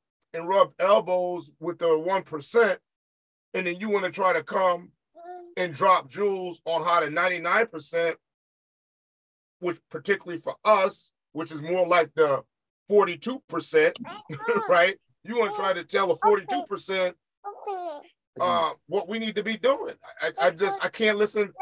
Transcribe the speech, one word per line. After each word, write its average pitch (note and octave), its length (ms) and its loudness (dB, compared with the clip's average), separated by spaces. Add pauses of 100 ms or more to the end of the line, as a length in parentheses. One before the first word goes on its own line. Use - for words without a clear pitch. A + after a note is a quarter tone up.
(340)
and E3 160 -6
rub F#3 280 4
elbows F3+ 840 0
with E3 180 -6
the E3 180 2
one F3+ 260 -2
percent, F#3 560 0 (760)
and F#3 120 -4
then F3 140 -6
you G#3+ 100 -6
wanna F#3+ 220 0
try F#3 220 2
to D#3 100 -2
come F#3 480 0 (640)
and F3 160 -4
drop D#3 380 4
jewels F#3 560 -4
on D#3+ 180 -2
how E3+ 160 2
the D3+ 120 2
ninety-nine F3+ 560 0
percent, E3 500 -4 (1400)
which F3 200 -6 (120)
particularly F3 500 -6
for - 140 -8 (100)
us, D#3 460 2 (220)
which D#3+ 180 -8
is D3 100 -10
more F3 260 0
like E3+ 280 4
the D3 280 2 (460)
forty-two G3+ 580 2
percent, D#3+ 500 2 (320)
<laughs> A4 380 -2
right? - 300 4 (260)
You A3+ 140 -8
wanna G3+ 160 2
try G3 200 -2
to F3 100 -8
tell G3 240 0
the E3 100 0
forty-two G3 500 0
percent, F#3 480 -4 (1300)
uh, E3+ 300 0 (160)
what G3 200 -4
we A3 120 -6
need A3 160 -6
to G3+ 80 -4
be G#3+ 140 -4
doing. C#4 360 0 (280)
I, D#3+ 180 -2
I, F3 80 4
I - 20 4
just, F#3+ 340 -2
I F3+ 60 -2
can't G#3+ 300 0
listen. G#3 420 -2